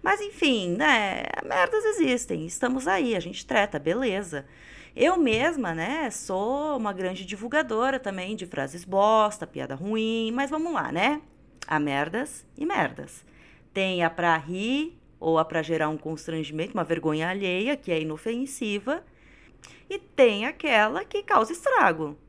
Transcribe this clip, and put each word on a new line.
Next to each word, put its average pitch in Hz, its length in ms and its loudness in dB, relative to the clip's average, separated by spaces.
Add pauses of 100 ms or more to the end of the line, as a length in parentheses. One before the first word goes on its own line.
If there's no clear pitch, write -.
Mas, 415 180 2
enfim, 240 560 0
né? 226 460 2 (220)
Merdas 508 400 0
existem, 262 600 0
estamos 254 440 -2
aí, 294 260 2
a 180 60 0
gente - 260 -10
treta, 208 320 2
beleza. 180 640 -2 (500)
Eu 359 220 4
mesma, 254 560 2
né, 226 380 -2
sou 262 680 -2
uma 214 160 -2
grande 185 320 -4
divulgadora 240 760 -2
também 196 340 -6
de 185 100 -8
frases 160 400 -6
bosta, 208 640 4
piada 135 300 -8
ruim, 220 560 -2
mas 277 180 -2
vamos 320 220 -2
lá, 185 180 -2
né? 233 320 0 (440)
Há 156 120 -2
merdas 147 680 -2 (140)
e 294 80 -4
merdas. 170 580 -4 (480)
Tem 185 300 0
a 165 80 4
pra 170 260 2
rir, 214 600 -4 (220)
ou 160 180 2
a 160 60 4
pra 160 180 -2
gerar 156 260 0
um 156 80 -4
constrangimento, 156 760 -6
uma 170 100 0
vergonha 160 460 0
alheia, 196 460 0
que - 160 -6
é 160 80 2
inofensiva. 220 1040 -4 (840)
E 392 80 -6
tem 226 480 4
aquela 269 600 2
que 403 180 -6
causa - 300 4
estrago. 190 680 2 (100)